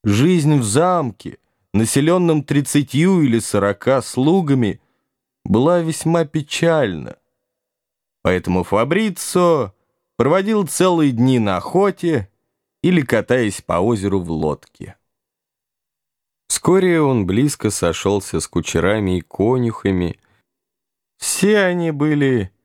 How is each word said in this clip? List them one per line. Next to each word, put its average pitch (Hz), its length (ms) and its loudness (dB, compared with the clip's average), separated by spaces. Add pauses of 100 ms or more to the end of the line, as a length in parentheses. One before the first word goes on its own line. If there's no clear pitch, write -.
Жизнь 147 540 2
в 117 60 0
замке, 147 720 -2 (340)
населённом 156 720 2
тридцатью 147 800 0
или 117 180 2
сорока 107 640 0
слугами, 139 800 0 (640)
была 143 360 2
весьма 165 440 -2
печальна. 147 920 -2 (1040)
Поэтому 92 400 0
Фабрицио 165 1080 0 (440)
проводил 190 520 0
целые 170 420 2
дни 123 300 2
на 98 160 0
охоте 170 760 -2 (520)
или 180 180 2
катаясь 120 600 0
по 85 200 -2
озеру 98 400 0
в 82 100 -10
лодке. - 680 -6 (1500)
Вскоре 180 540 0
он 127 260 0
близко 107 440 0
сошёлся 92 680 -4
с - 80 -6
кучерами 92 720 -2
и - 20 -2
конюхами. 104 1000 -2 (1000)
Все 208 400 0
они 175 320 0
были 139 640 0 (120)